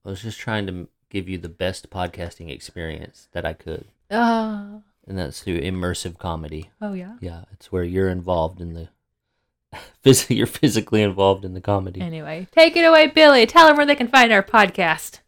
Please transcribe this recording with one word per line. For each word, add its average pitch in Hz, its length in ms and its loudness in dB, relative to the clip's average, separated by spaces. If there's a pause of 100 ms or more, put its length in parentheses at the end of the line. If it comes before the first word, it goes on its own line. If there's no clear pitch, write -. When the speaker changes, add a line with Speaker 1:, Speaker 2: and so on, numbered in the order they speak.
Speaker 1:
I 98 40 -12
was 95 120 -12
just 110 180 -12
trying 107 280 -6
to 92 60 -8
m-, 90 140 -12 (220)
give 95 200 -8
you 92 80 -8
the 85 120 -14
best 90 400 -8
podcasting 87 640 -10
experience 78 800 -14
that 85 140 -8
I 78 80 -6
could. - 320 -14 (240)
Speaker 2:
Oh. 214 760 -4 (240)
Speaker 1:
And 95 100 -10
that's 80 240 -10
through 87 200 -6
immersive 90 560 -8
comedy. 80 520 -10 (120)
Speaker 2:
Oh, 208 120 -10
yeah? 185 280 -16
Speaker 1:
Yeah, 87 220 -14 (100)
it's - 180 -20
where 90 120 -4
you're 92 260 -2
involved 90 520 -4
in 85 120 -12
the, 82 160 -16 (840)
<laughs> - 60 -20 (260)
phys-, 131 300 4
you're 110 120 0
physically 110 540 -2
involved 98 440 2
in 92 80 -12
the 92 80 -14
comedy. 92 400 -4
Speaker 2:
Anyway, 160 500 -12
take 320 240 4
it 339 100 2
away, 311 220 6
Billy. 285 380 6
Tell 320 220 8
'em 302 100 6
where 294 80 2
they 285 100 2
can 247 120 -2
find 240 240 4
our 196 120 4
podcast. 180 840 0